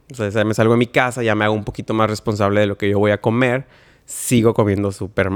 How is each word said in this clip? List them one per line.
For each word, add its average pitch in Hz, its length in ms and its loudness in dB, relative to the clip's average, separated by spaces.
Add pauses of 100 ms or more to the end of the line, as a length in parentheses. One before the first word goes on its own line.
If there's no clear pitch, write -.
(100)
o 131 40 -18
sea, 110 140 -4
ya 107 160 0
me 107 80 0
salgo 113 220 4
de 117 40 4
mi 120 100 2
casa, 127 340 -2
ya 110 120 0
me 104 120 0
hago 107 80 2
un 104 100 -4
poquito - 300 -8
más 110 160 2
responsable 104 500 0
de 104 60 2
lo 101 100 -4
que 101 140 -2
yo 101 80 0
voy 104 140 2
a 101 100 -2
comer. 123 420 0 (400)
Sigo 113 480 0
comiendo 101 400 0
súper, 95 440 -4